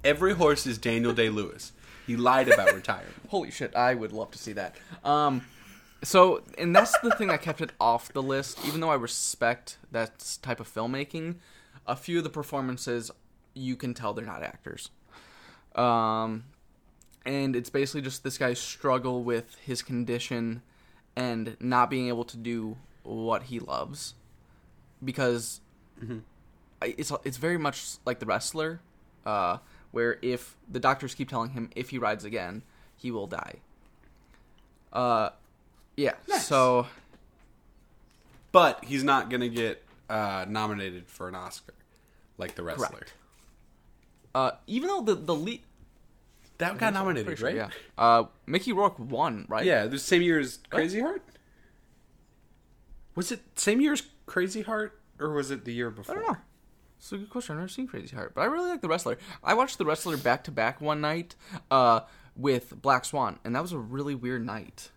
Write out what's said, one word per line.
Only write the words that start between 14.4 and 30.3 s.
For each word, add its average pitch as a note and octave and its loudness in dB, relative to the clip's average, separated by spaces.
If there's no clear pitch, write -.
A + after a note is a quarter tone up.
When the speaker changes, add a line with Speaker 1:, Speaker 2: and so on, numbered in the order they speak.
Speaker 2:
actors. - -12
Um, A2+ 2
and C3+ 0
it's A#2+ -4
basically C#3 0
just C3 -8
this C3 -6
guy's B2 0
struggle B2+ 0
with A#2 -2
his B2 -6
condition A#2+ -4
and A2+ -4
not B2 4
being B2+ 0
able A#2+ -2
to A#2+ -16
do A2+ -6
what A2+ -2
he B2 -8
loves, C#2+ -6
because B2 0
Speaker 1:
Mm-hmm. A2+ -10
Speaker 2:
I, A#2 -4
it's, - -4
it's C3 -6
very E3+ 0
much - -4
like B2 -2
The A#2+ -8
Wrestler, D#3 -2
uh, G2 0
where A#2+ 0
if B2 -4